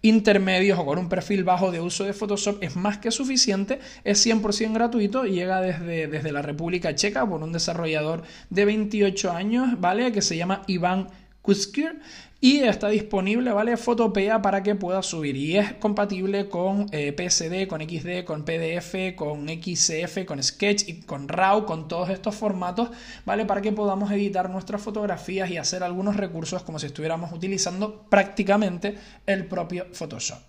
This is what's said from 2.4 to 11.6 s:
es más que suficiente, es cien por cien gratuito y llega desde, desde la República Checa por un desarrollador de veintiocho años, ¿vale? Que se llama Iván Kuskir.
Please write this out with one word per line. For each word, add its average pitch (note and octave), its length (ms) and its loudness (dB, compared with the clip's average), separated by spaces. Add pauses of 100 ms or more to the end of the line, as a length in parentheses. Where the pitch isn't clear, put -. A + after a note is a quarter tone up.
es E3 140 -6
más G3+ 220 -2
que A3+ 120 -2
suficiente, B3 680 0 (260)
es G3+ 140 4
cien A3+ 220 4
por G#3 120 0
cien A3 200 0
gratuito A#3 520 2
y F#3+ 80 0
llega F#3 260 0
desde, E3+ 480 -2
desde D3+ 240 -4
la C#3+ 120 -4
República E3 520 -2
Checa G#3 320 0
por D#3+ 160 -4
un D#3+ 80 -6
desarrollador E3 720 -2 (260)
de F#3+ 140 2
veintiocho G#3 720 2
años, A3+ 480 0
¿vale? G#3+ 320 2
Que G3+ 80 2
se E3+ 160 0
llama F#3+ 300 0
Iván F#3 420 0 (320)
Kuskir. D4 580 0 (460)